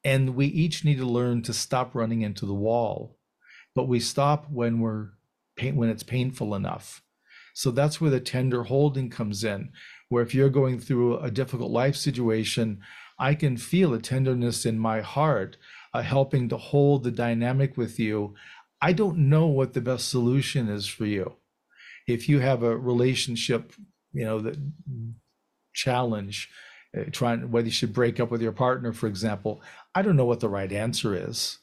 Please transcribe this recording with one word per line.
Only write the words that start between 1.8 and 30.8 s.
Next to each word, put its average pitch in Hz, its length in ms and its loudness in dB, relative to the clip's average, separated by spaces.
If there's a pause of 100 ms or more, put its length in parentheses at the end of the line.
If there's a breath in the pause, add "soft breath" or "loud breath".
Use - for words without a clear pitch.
running 113 280 0
into 104 240 -4
the 98 80 -2
wall, 110 640 -2 (560 loud breath)
but 127 140 0
we 120 120 2
stop 147 480 0
when 120 320 0
we're 107 280 -2 (480)
pain-, 135 200 -4
when 117 140 2
it's 107 140 -6
painful 123 500 -4
enough. 98 480 -6 (520 loud breath)
So - 180 0
that's 143 280 2
where 160 100 4
the 127 100 2
tender 127 420 0
holding 135 480 2
comes 104 320 -6
in, 101 300 -4 (360 loud breath)
where 120 140 2
if 117 100 -2
you're 135 160 6
going 131 300 2
through 120 400 2
a 131 120 -4
difficult 123 420 -4
life 131 240 2
situation, 113 840 -2 (380 loud breath)
I 135 160 2
can 151 220 0
feel 170 360 2
a 117 60 0
tenderness 123 680 0
in 110 140 0
my 110 220 0
heart, 131 560 0 (360 loud breath)
uh, 117 100 -2
helping 135 480 2
to 120 60 -2
hold 143 460 4
the 120 80 0
dynamic 120 680 0
with 113 220 -4
you. 107 360 -2 (460 loud breath)
I 175 120 2
don't 170 360 2
know 156 180 6
what 135 260 2
the 131 80 -2
best 120 280 -4
solution 127 600 0
is 104 180 -4
for - 180 -6
you. 104 300 -2 (720 loud breath)
If 117 220 -2
you 147 100 6
have 127 240 2
a 117 140 2
relationship, 123 960 0 (400)
you 131 120 -4
know, 110 140 -2
that 110 180 -6 (1160)
challenge, 113 760 -2 (480 loud breath)
uh, 104 140 -6
trying 120 400 -2
whether 117 160 0
you 113 60 -4
should 113 200 -2
break 117 280 0
up 117 100 -2
with 117 100 -2
your 113 120 -2
partner, 123 400 0
for 113 160 -4
example, 104 520 -4 (360 loud breath)
I 190 60 2
don't 196 140 4
know 131 80 6
what 120 160 2
the 117 80 0
right 98 220 -4
answer 104 580 -2